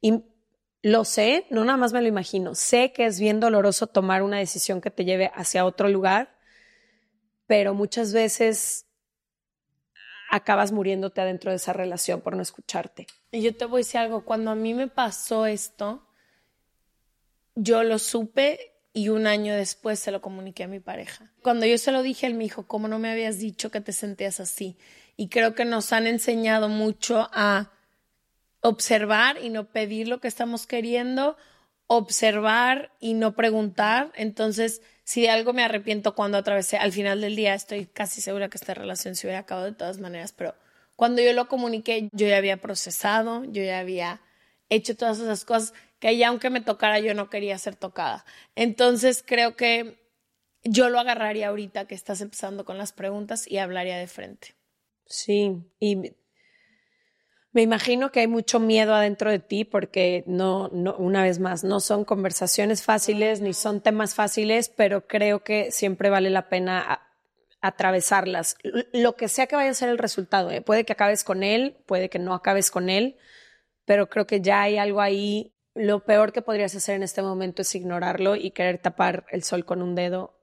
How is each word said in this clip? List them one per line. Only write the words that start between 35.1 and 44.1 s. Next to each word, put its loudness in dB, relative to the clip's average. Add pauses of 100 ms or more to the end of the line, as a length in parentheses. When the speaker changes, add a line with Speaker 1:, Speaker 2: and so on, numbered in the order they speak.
Speaker 2:
de 6
algo 2
me 2
arrepiento -2
cuando 0
atravesé, 0
al 2
final -2
del -4
día 2
estoy -8
casi -8
segura -6
que -14
esta -8
relación -8
se -8
hubiera -6
acabado -8
de -8
todas -8
maneras, -12
pero -10 (420)
cuando 2
yo 6
lo 0
comuniqué, -4
yo 2
ya 4
había 0
procesado, -2
yo -6
ya -2
había -6 (500)